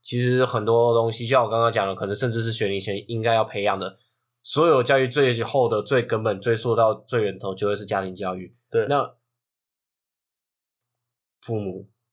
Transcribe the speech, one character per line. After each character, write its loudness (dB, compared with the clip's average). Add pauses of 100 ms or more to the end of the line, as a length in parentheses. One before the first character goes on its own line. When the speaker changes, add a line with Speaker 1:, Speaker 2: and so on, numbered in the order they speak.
Speaker 1:
其 -4
实 2
很 -2
多 4
东 2
西， -4
就 -2
像 4
我 -2
刚 0
刚 2
讲 0
的， -2
可 -6
能 -4
甚 0
至 -2
是 -2
学 -2
龄 -2
前 -4 (100)
应 -6
该 2
要 4
培 -8
养 0
的， -8 (440)
所 2
有 6
教 4
育 2
最 2
后 0
的 0
最 0
根 -2
本 -2
追 0
溯 0
到 4
最 -4
源 -4
头 -8
就 -2
会 -2
是 -8
家 -2
庭 -6
教 -6
育。 -14 (160)
Speaker 2:
对。 0
Speaker 1:
那 -2 (2250)
父 -6
母 -10 (260)